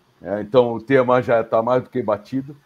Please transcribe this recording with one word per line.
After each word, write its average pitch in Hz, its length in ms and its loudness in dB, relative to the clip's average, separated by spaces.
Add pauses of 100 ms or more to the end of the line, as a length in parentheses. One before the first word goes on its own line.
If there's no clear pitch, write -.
(200)
É, 98 220 -6
então, 117 320 2
o 113 80 -6
tema 127 400 2
já 120 200 0
tá 113 200 0
mais 123 200 0
do - 60 -18
que 123 140 -6
batido 131 520 -6 (120)